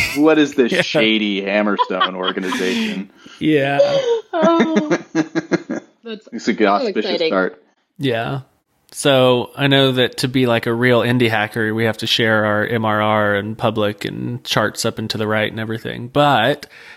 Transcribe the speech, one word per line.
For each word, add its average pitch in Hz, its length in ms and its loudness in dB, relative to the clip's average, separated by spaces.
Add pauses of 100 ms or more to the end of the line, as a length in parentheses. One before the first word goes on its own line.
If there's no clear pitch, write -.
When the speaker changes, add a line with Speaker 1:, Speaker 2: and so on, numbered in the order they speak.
(100)
Speaker 1:
<laughs> - 80 -8
Speaker 2:
"What 156 200 6
is 147 160 2
this 120 160 4
Speaker 1:
Yeah. 175 120 0
Speaker 2:
shady 107 600 0
Hammerstone 101 720 0
organization?" 92 960 -4 (300)
Speaker 1:
Yeah. 143 420 2
Speaker 3:
<laughs> 571 60 2 (440)
Oh, 320 640 2 (160)
Speaker 2:
<laughs> - 0 - (920)
Speaker 3:
that's 220 280 -14
Speaker 2:
It's 117 160 -12
a 120 40 2
good 104 140 2
Speaker 3:
so 98 60 4
Speaker 2:
auspicious 101 380 -2
Speaker 3:
exciting. 160 180 -2
Speaker 2:
start. 95 340 -2 (360)
Speaker 1:
Yeah. 131 440 -4 (500)
So 127 640 2
I 135 120 0
know 135 240 4
that 123 260 0
to 139 100 -2
be, 127 180 2
like, 117 200 0
a 123 80 0
real 120 260 4
indie 120 300 2
hacker, 107 440 -2
we 113 100 0
have 110 140 -2
to 113 80 -6
share 110 380 2
our 107 220 0
M 113 180 -2
R 107 160 0
R 107 340 2
and 104 240 -4
public 107 460 -2
and 120 400 -8
charts - 400 -2
up 113 140 -4
and 110 120 -6
to - 80 -6
the 107 100 -2
right 107 220 -2
and 107 100 -10
everything. 117 480 -10
But 143 580 0 (300)